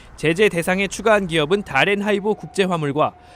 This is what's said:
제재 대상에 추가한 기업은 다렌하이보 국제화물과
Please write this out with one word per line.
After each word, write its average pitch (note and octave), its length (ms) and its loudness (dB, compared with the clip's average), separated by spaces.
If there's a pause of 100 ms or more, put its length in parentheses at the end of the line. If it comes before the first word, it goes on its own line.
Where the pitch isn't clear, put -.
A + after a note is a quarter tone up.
(160)
제재 E3+ 320 2
대상에 F#3 400 -2
추가한 G3+ 380 0
기업은 E3 380 0
다렌하이보 G3+ 680 0
국제화물과 D#3 800 -2 (220)